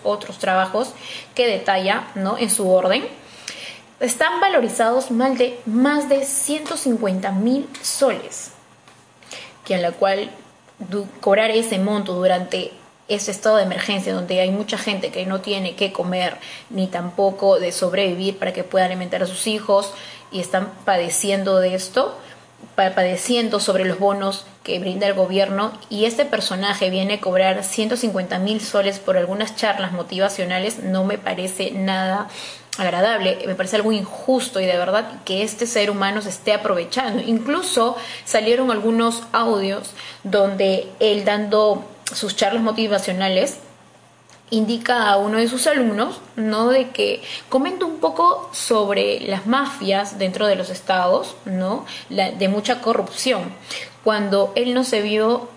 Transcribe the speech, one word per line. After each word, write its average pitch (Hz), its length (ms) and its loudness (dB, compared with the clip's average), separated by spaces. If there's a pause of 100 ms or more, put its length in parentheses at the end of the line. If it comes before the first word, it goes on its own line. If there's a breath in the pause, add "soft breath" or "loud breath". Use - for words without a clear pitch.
otros 208 340 -4
trabajos 190 540 0 (420 loud breath)
que 240 140 2
detalla, 190 640 0
¿no?, 196 240 -2
en 226 120 0
su 190 200 2
orden. 185 340 4 (920 loud breath)
Están 320 420 0
valorizados 254 720 2
mal 247 260 2
de, 247 300 2
más 269 420 2
de 277 160 4
ciento 302 520 -2
cincuenta 202 560 0
mil 240 360 2 (140)
soles, - 680 -2 (1120 loud breath)
que 196 100 -2
a 180 40 0
la 175 120 0
cual 196 400 0 (480)
du-, 196 300 -6 (120)
cobrar 214 300 4
ese 220 300 0
monto 196 340 0
durante 180 560 0 (380)
ese 208 240 -4
estado 214 240 4
de 202 80 6
emergencia 190 500 -2
donde 185 240 -2
hay 185 140 2
mucha 208 260 -2
gente 196 320 -4
que 185 160 -6
no 190 140 -2
tiene 190 340 -4
qué 190 180 -2
comer, 180 440 -2 (340 loud breath)
ni 190 160 -2
tampoco 190 720 2
de 180 140 -2
sobrevivir 190 640 0
para 185 140 -2
que 185 100 -4
pueda 185 220 2
alimentar 185 380 -2
a 180 40 -2
sus 185 220 -6
hijos, 214 440 0 (380 loud breath)
y 196 100 -6
están 190 300 -2 (140)
padeciendo 190 760 2
de 185 140 2
esto, 190 420 -2 (580 loud breath)
pa-, 190 200 2
padeciendo 208 640 0
sobre 190 240 2
los 180 140 0
bonos 196 480 0 (160)
que 180 160 -4
brinda 190 280 -2
el 196 80 2
gobierno, 196 580 2 (160)
y 208 160 -2
este 233 200 2
personaje 196 640 -2
viene 190 240 0
a 202 60 -4
cobrar 190 440 2
ciento 220 320 -2
cincuenta 190 420 -2
mil 208 220 0
soles 196 380 0
por 190 180 0
algunas 196 400 -2
charlas 196 360 0
motivacionales, 185 920 -2
no 190 220 0
me 202 120 0
parece 185 540 -4
nada 190 580 -2 (480 loud breath)
agradable, 190 680 2
me 190 80 -2
parece 190 220 -2
algo 214 140 2
injusto 214 720 -2
y 185 60 0
de 180 100 2
verdad 190 480 -2
que 190 180 -2
este 214 240 -4
ser 208 240 0
humano 202 320 0
se 208 60 -8
esté 202 240 0
aprovechando. 208 720 0
Incluso 240 720 0 (280 loud breath)
salieron 240 460 2
algunos 226 520 2 (100)
audios 208 580 0 (320 loud breath)
donde 196 640 2 (140)
él 208 240 2
dando 208 600 2 (300)
sus 196 220 -6
charlas 220 260 2
motivacionales 202 960 0 (920)
indica 226 580 2
a 202 80 6
uno 208 220 2
de 233 100 2
sus 254 180 -2
alumnos, 254 540 0 (160)
¿no?, 220 320 0
de 254 220 4
que 202 300 -2 (280 loud breath)
comenta 359 360 0
un 320 140 -4
poco 330 540 2
sobre 202 680 2
las 190 260 -4
mafias 202 720 0
dentro 196 280 0
de 202 80 4
los 185 160 -2
estados, 185 640 0 (120)
¿no?, 190 380 -2 (240 loud breath)
la, 190 220 0
de 190 180 0
mucha 208 320 0
corrupción, 214 720 -2 (520 loud breath)
cuando 196 500 2
él 247 180 0
no 254 120 2
se 226 180 0
vio 214 540 0